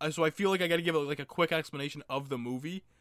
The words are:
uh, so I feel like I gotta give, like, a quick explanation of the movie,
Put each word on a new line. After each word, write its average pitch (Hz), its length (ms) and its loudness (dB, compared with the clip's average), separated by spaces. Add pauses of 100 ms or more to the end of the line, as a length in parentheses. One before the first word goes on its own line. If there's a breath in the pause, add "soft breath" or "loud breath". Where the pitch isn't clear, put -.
uh, 156 80 0
so 160 120 -2
I 156 60 6
feel 196 220 2
like 190 100 2
I 180 80 2
gotta 170 140 2
give, 170 140 2
like, 147 220 0
a 143 60 -8
quick 165 260 2
explanation 151 600 -4
of 139 180 -2
the 135 80 -2
movie, 127 480 -6 (160)